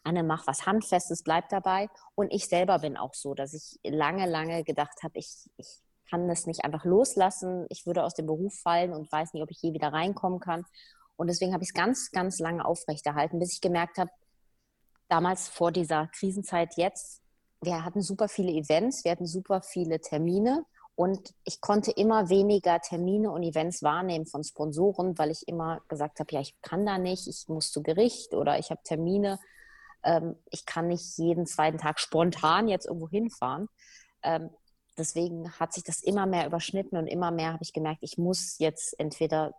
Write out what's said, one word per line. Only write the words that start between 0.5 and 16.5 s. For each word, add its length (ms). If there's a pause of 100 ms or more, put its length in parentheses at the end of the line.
Handfestes, 560
bleib 260
dabei.“ 400 (260)
Und 200
ich 140
selber 320
bin 180
auch 160
so, 180
dass 220
ich 280
lange, 440
lange 360
gedacht 400
hab, 140
ich, 400
ich 120 (420)
kann 160
das 200
nicht 180
einfach 220
loslassen, 840
ich 160
würde 180
aus 120
dem 100
Beruf 380
fallen 320
und 180
weiß 220
nicht, 80
ob 80
ich 100
je 140
wieder 180
reinkommen 480
kann. 240 (520)
Und 100
deswegen 260
hab 80
ich's 140
ganz, 360
ganz 280
lange 260
aufrechterhalten, 760
bis 140
ich 80
gemerkt 380
hab, 100 (1000)
damals 400
vor 220
dieser 380
Krisenzeit 680